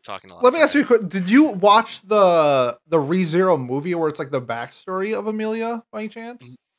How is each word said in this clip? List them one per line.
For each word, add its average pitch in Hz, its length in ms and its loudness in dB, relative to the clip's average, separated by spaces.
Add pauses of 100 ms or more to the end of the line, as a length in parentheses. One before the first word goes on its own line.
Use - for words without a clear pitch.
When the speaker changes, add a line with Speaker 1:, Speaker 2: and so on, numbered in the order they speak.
Speaker 1:
talking 95 260 -14
a 92 60 -20
lot, 247 100 0
Speaker 2:
let 254 80 4
me 330 80 0
ask 302 120 2
Speaker 1:
sorry. - 20 0
Speaker 2:
you 294 80 2
a - 20 -12
que-, 233 220 4
did 185 220 -6
you 277 160 6
watch 208 580 2
the, 160 840 2
the 165 100 0
ReZero 165 680 0
movie 143 320 -6
where 160 140 -2
it's, 147 100 -10
like, 139 120 -10
the 135 100 -4
backstory 185 760 -8
of 202 100 -8
Amelia, 226 640 -6
by 214 100 -12
any 214 80 -10
chance? 233 320 -18
Speaker 1:
N-, 123 140 -20 (240)